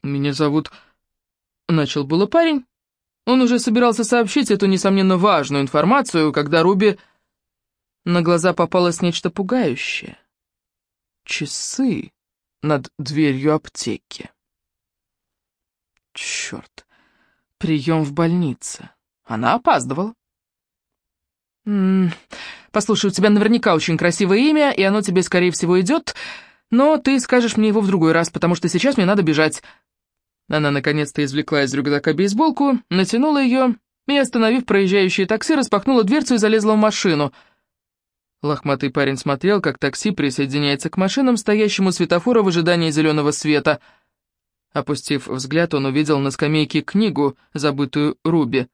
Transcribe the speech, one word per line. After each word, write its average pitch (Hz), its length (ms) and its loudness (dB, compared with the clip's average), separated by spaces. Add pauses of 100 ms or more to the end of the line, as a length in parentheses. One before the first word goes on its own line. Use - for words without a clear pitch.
"Меня 139 300 -4
зовут..." 151 380 -2 (960)
начал 151 360 -2
было 160 220 0
парень. 320 400 0 (600)
Он 254 160 4
уже 247 160 2
собирался 233 460 2
сообщить 233 480 0
эту, 202 140 2
несомненно, 190 520 2
важную 147 440 2
информацию, 156 720 2
когда 151 300 2
Руби 196 340 2 (1040)
на 175 180 0
глаза 170 320 2
попалось 175 480 0
нечто 175 280 -2
пугающее. 190 880 -4 (1040)
Часы - 880 -6 (500)
над 143 360 -2
дверью 143 580 0
аптеки. - 760 -10 (1800)
Черт, - 720 -12 (720)
прием 160 460 -2
в 143 80 -6
больнице. 165 800 -4 (340)
Она 117 300 -2
опаздывала. 190 600 -2 (1500)
"М, 190 460 2 (600)
послушай, 208 340 0
у 196 80 0
тебя 196 160 2
наверняка 208 460 4
очень 160 220 -2
красивое 180 420 2
имя, 294 320 4
и - 100 -2
оно 196 200 2
тебе, 185 200 0
скорее 180 300 0
всего, 175 280 0
идет, 262 360 -2 (540)
но 285 280 4
ты 269 220 2
скажешь 247 360 0
мне 220 140 2
его 214 120 2
в 202 60 0
другой 165 240 4
раз, 165 180 0
потому 175 260 0
что 170 120 -4
сейчас 240 300 0
мне 202 80 2
надо 202 160 2
бежать". 156 400 0 (880)
Она 151 200 0
наконец-то 147 540 -2
извлекла 143 400 -2
из 131 100 -2
рюкзака 143 400 -2
бейсболку, 247 640 0 (100)
натянула 240 520 0
ее 254 340 2 (320)
и, 285 100 0
остановив 247 480 0
проезжающее 196 600 2
такси, 226 300 0
распахнула 247 480 0
дверцу 262 320 0
и - 20 0
залезла 214 360 2
в 214 40 4
машину. 180 540 0 (1080)
Лохматый 143 480 -2
парень 135 280 -2
смотрел, 175 440 -2
как 143 160 -4
такси 147 340 -4
присоединяется 143 800 -2
к - 80 -6
машинам, 240 400 2
стоящим 208 500 0
у 185 40 2
светофора 175 500 2
в 196 60 2
ожидании 170 420 0
зеленого 151 420 2
света. 147 480 0 (920)
Опустив 147 540 -4
взгляд, 147 460 -4
он 139 120 -2
увидел 147 340 0
на 139 120 -2
скамейке 151 500 -2
книгу, 147 560 -2 (160)
забытую 143 720 -2
Руби. 135 480 0